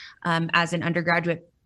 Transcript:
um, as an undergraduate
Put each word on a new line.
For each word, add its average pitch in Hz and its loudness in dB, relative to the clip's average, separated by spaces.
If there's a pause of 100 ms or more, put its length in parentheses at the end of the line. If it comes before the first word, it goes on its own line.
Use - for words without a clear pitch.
(240)
um, 165 0
as 170 2
an 170 -2
undergraduate 170 0 (140)